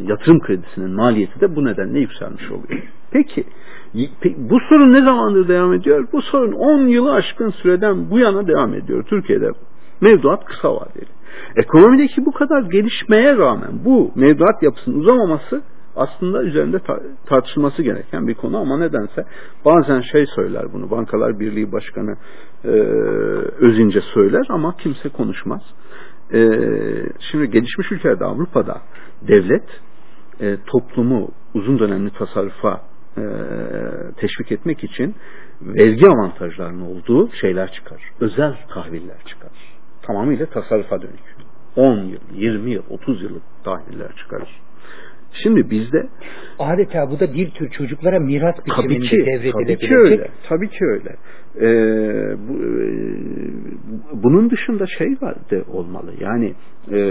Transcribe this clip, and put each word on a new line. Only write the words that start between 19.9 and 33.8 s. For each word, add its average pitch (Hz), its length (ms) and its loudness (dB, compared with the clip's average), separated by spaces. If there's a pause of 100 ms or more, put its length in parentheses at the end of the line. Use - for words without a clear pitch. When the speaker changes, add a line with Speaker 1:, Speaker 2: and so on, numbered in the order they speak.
Speaker 1:
şey 147 240 2 (100)
söyler 101 380 -4
bunu, 101 180 -6
Bankalar 113 480 -2
Birliği 104 320 -4
Başkanı, 104 440 -6 (480)
e, - 40 -6 (1000)
Özince 107 360 6 (120)
söyler 110 360 4
ama 175 280 -2
kimse 143 320 -6
konuşmaz. 113 520 -6 (720)
E, 113 60 4 (920)
şimdi 147 200 0
gelişmiş 120 400 0
ülkelerde, 123 340 0
Avrupa'da 117 560 -2 (460)
devlet, 104 360 4 (760)
e, 101 240 -2
toplumu 120 640 0 (240)
uzun 117 260 0
dönemli 101 340 0
tasarrufa, 98 680 -2 (360)
e, 110 60 -6 (960)